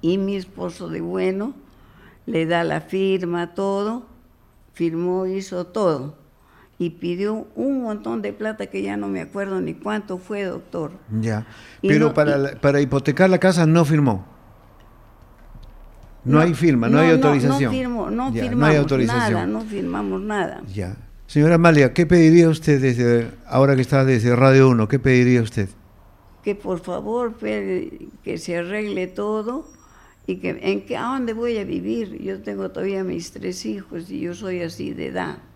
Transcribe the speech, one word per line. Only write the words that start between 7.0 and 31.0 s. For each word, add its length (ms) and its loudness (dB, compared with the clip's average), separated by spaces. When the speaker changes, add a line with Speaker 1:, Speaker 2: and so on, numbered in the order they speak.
Speaker 1:
un 280 -2
montón 380 -6
de 120 -6
plata 340 -8
que 160 -8
ya 120 -6
no 120 -6
me 140 -6
acuerdo 380 -6
ni 140 -6
cuánto 460 -8
fue, 240 -8
doctor. 480 -8
Speaker 2:
Ya, 280 -4
Speaker 1:
Y 60 -2
Speaker 2:
pero 220 4
Speaker 1:
no, 40 -4
Speaker 2:
para 240 2
Speaker 1:
y 40 0
Speaker 2:
la, 100 -2
para 200 4
hipotecar 500 2
la 80 2
casa 260 4
no 200 6
firmó. 400 2
No 140 2
Speaker 1:
No, 40 6
Speaker 2:
hay 120 4
firma, 340 2
no 100 4
Speaker 1:
no, 40 6
Speaker 2:
hay 80 6
Speaker 1:
no, 60 8
Speaker 2:
autorización. 560 2
Speaker 1:
no 60 -2
firmó, 340 -4
no 200 -4
Speaker 2:
Ya, 100 -2
no 20 -
hay 60 -4
Speaker 1:
firmamos 280 4
Speaker 2:
autorización. 560 0
Speaker 1:
nada, 140 -2
no 140 -4
firmamos 600 -6
nada. 400 -6
Speaker 2:
Ya. 240 -8
Señora 300 4
Amalia, 380 6
¿qué 120 2
pediría 440 8
usted 320 2
desde, 500 2
ahora 280 4
que 60 2
está 240 2
desde 300 4
Radio 340 8
uno, 180 4
qué 120 0
pediría 420 4
usted? 280 -4
Speaker 1:
Que 120 -2
por 240 -6
favor, 540 -6
pe-, 760 -8
que 140 -8
se 200 -8
arregle 500 -6
todo 580 -6
y 100 -4
que, 240 -8
en 240 -4
que, 120 -8
¿a 60 -8